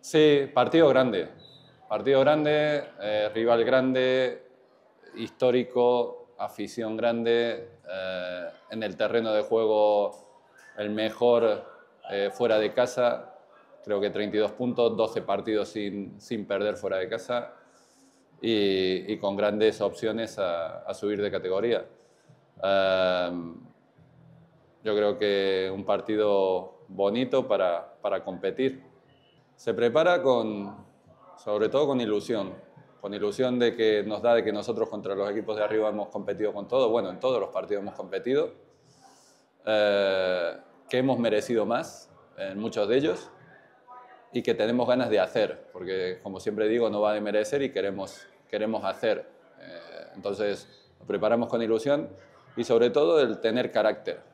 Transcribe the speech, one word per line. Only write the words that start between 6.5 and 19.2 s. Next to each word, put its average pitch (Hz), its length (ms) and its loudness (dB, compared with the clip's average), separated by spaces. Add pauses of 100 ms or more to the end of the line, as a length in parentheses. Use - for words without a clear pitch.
grande, 117 840 0 (120)
eh, 90 560 -8 (240)
en 110 120 -6
el 98 120 -6
terreno 110 380 0
de 107 80 4
juego 107 1000 2 (340)
el 104 140 -4
mejor, 110 760 2 (460)
eh, 101 200 0
fuera 110 280 2
de 107 140 0
casa. 123 600 0 (480)
Creo 104 160 -2
que 101 100 0
treinta 104 280 -4
y - 20 2
dos 104 120 0
puntos, 120 440 0
doce 110 260 -2
partidos 101 480 -2
sin, 101 520 -8
sin 104 240 -8
perder 101 300 -2
fuera 95 220 -4
de 92 120 -4
casa 117 440 -6 (880)
y, 95 680 0
y 104 60 -4
con 98 180 -2